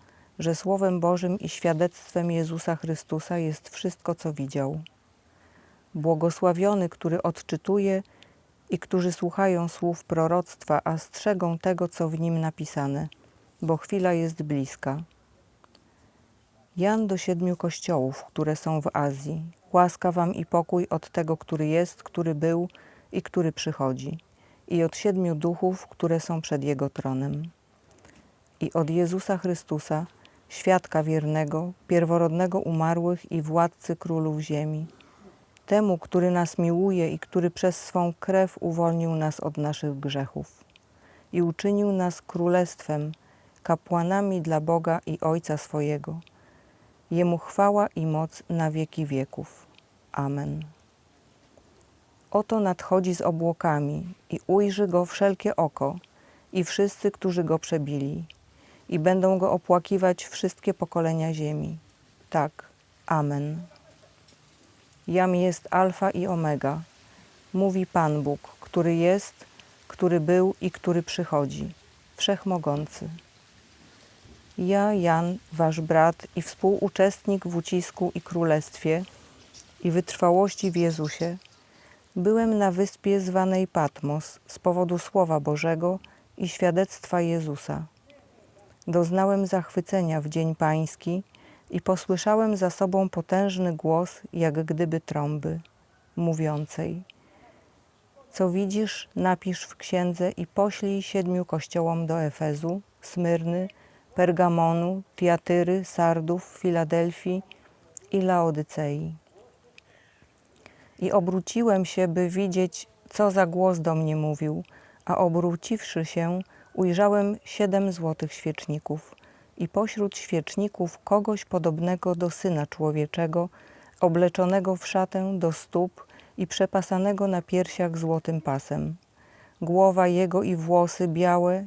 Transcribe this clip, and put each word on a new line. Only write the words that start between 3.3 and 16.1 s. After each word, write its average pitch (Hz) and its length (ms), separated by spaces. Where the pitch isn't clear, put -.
jest 156 320
wszystko, - 460
co 160 180
widział. 143 480
Błogosławiony, 170 920
który 165 320
odczytuje 190 840
i 180 100
którzy 180 320
słuchają 175 560
słów 170 360
proroctwa, 165 800
a 165 140
strzegą 175 640
tego, 180 280
co 165 220
w 160 100
nim 170 200
napisane, 151 680
bo 160 160
chwila 185 360
jest 165 300
bliska. 147 580